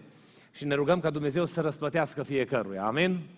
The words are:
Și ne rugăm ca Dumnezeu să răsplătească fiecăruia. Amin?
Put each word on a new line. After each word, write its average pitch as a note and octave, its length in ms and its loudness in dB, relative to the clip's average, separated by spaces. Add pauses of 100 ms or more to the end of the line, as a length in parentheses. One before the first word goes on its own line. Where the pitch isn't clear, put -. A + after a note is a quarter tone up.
(520)
Și - 140 -10
ne C#3+ 100 2
rugăm D3 240 4
ca D#3+ 100 0
Dumnezeu D3 360 0
să E3 160 -2
răsplătească D3 600 -2
fiecăruia. A#2 640 -2
Amin? F3 340 2 (180)